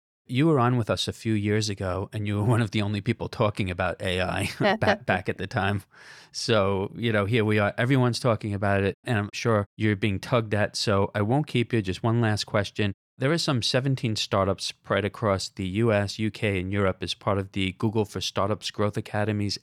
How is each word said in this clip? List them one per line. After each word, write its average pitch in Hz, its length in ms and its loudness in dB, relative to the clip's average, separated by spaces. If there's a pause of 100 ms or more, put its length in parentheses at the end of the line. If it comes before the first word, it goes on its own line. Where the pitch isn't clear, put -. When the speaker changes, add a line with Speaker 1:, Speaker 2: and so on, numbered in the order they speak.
(260)
Speaker 1:
you 131 200 0
were 156 140 4
on 123 180 4
with 110 120 -2
us 98 180 0
a 98 60 -4
few 110 200 -2
years 104 360 0
ago, 95 440 -4
and 104 140 -4
you 104 80 -2
were 104 80 0
one 117 180 2
of 104 100 -2
the 110 100 0
only 101 200 -2
people 95 280 -2
talking 104 420 -2
about 87 300 -4
A 92 200 0
I 92 280 -2 (100)
<laughs> 196 200 2
back, - 260 0
Speaker 2:
<laughs> - 0 -
Speaker 1:
back 92 240 -2
at - 80 -4
the 95 100 -8
time. 101 360 -2 (480)
So, 101 640 0
you 113 160 -2
know, 104 140 2
here 110 200 2
we 107 120 4
are. 101 200 2
Everyone's 123 420 2
talking 107 340 0
about 101 300 0
it, 98 100 2 (120)
and 117 120 0
I'm 101 160 -2
sure 107 320 2 (100)
you're 107 200 2
being 98 240 0
tugged 113 340 0
at, 101 220 0
so 98 400 2
I 104 60 0
won't 127 260 0
keep 120 260 0
you. 113 80 2
Just 92 220 -4
one 117 180 2
last 107 220 0
question. 104 500 -2 (240)
There 135 140 0
are 170 80 0
some 127 220 0
seventeen 131 540 0
startups 98 500 0
spread - 380 -2
across 98 460 -2
the 95 180 -6
U 110 240 2
S, 101 280 0
U 110 120 0
K, 101 280 -2
and 92 120 -4
Europe 98 300 0
as - 120 -4
part 101 240 -2
of 98 140 -4
the 95 220 0
Google 110 320 0
for 95 160 -8
Startups 101 500 -2
Growth 104 260 -2
Academy's 104 640 -2